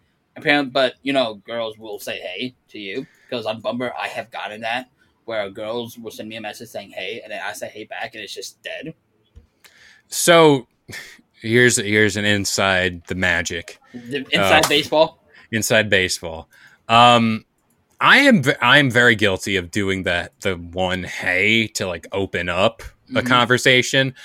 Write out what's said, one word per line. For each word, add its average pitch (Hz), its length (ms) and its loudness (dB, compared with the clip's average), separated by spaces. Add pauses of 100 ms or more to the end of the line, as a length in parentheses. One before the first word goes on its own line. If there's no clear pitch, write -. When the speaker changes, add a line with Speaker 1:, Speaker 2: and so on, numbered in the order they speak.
(360)
Speaker 1:
Apparently, 147 340 0
but, 131 320 2
you 139 100 -4
know, 123 220 0
girls 110 440 -10
will 107 200 -12
say, 107 220 -10
"Hey," 95 340 -10 (140)
to - 100 -18
you. 107 280 -10 (220)
'Cause 117 180 -8
on 113 140 -6
Bumble, 120 300 -6 (100)
I 101 80 -6
have - 220 -10
gotten 101 320 -12
that, 120 260 -8 (360)
where 107 260 -6
girls 113 480 -10
will 113 120 -14
send 107 180 -14
me 110 80 -14
a 113 40 -12
message 107 300 -14
saying, 101 200 -14
"Hey," 101 320 -10
and 110 100 -20
then 98 120 -10
I 101 80 -8
say, - 160 -12
"Hey," - 160 -16
back, 104 300 -12
and 107 100 -12
it's 95 100 -14
just - 280 -14
dead. 95 320 -12 (1120)
Speaker 2:
So, 160 580 4 (720)
here's, 117 360 4
here's 104 400 2
an 104 80 -2
inside 95 840 0
the - 80 -8
magic. 87 640 -4 (140)
Speaker 1:
The 135 260 -10 (140)
inside 123 320 4
Speaker 2:
Uh, - 40 -2
Speaker 1:
baseball? 156 540 0 (300)
Speaker 2:
Inside 110 380 0
baseball. 87 580 -2 (400)
Um, 117 560 6 (560)
I 175 180 6
am 262 240 6
v-, 139 200 2
I 127 160 6
am 139 120 4
very 120 240 6
guilty 101 420 0
of 87 140 -4
doing 95 340 -2
that, 87 360 -2
the 95 160 -2
one 90 480 -4
"hey" 101 640 0
to, - 180 -8
like, 85 260 -8
open 95 360 -4
up 92 340 0
a - 320 -18
Speaker 1:
Mm-hmm. 117 120 -2
Speaker 2:
conversation, 123 880 2 (100)